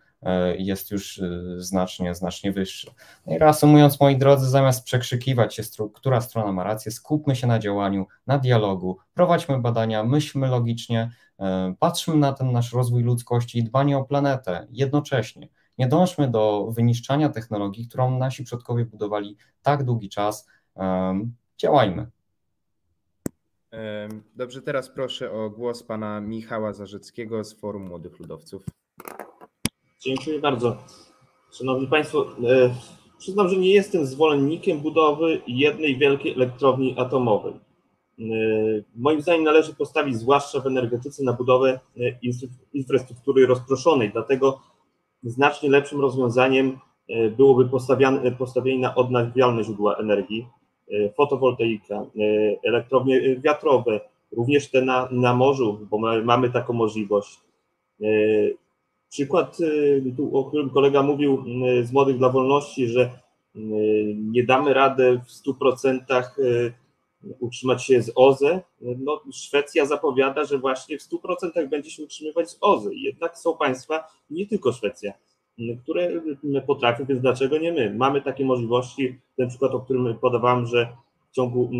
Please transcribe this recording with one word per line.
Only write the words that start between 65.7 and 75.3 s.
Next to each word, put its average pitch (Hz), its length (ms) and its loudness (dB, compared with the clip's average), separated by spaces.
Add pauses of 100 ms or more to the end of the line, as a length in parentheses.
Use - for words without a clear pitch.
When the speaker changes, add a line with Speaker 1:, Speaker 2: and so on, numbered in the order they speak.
Speaker 3:
e, 120 440 0 (560)
utrzymać 123 440 -2
się 127 180 4
z 107 140 -6
oze. 139 460 6 (200)
No, 135 400 -6 (120)
Szwecja 143 520 0
zapowiada, 135 600 0
że 139 120 -2
właśnie 135 400 -4
w - 40 -14
stu - 180 -10
procentach 170 500 -4
będzie 151 220 -6
się 156 120 -16
utrzymywać 156 460 -6
z - 120 -20
oze. 139 320 2
Jednak - 440 -8
są - 200 -2
państwa, 156 500 -4 (220)
nie 180 180 -8
tylko 160 240 -2
Szwecja, 101 420 -6 (720)